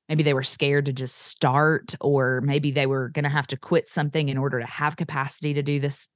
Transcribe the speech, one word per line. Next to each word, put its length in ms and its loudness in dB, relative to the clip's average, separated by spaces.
maybe 160 2
they 100 4
were 100 2
scared 420 0
to 80 -2
just 240 -8
start, 840 2
or 460 2
maybe 260 2
they 160 2
were 220 -2
gonna 200 -2
have 180 0
to 100 -6
quit 320 0
something 400 0
in 80 -2
order 240 -2
to 40 -6
have 300 -2
capacity 580 -4
to 80 -2
do 180 0
this 360 -6